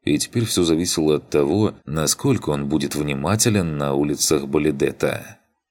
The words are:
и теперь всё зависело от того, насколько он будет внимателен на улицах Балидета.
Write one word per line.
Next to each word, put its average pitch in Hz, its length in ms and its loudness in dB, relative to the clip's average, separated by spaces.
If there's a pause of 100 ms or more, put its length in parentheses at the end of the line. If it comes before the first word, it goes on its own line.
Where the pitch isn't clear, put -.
и - 120 4
теперь 120 280 -2
всё 98 180 2
зависело 80 540 2
от 67 120 -8
того, 78 460 2 (100)
насколько 80 640 -2
он 71 180 -4
будет 71 260 -2
внимателен 80 800 0
на 71 180 -2
улицах 71 520 0
Балидета. 71 920 -2 (320)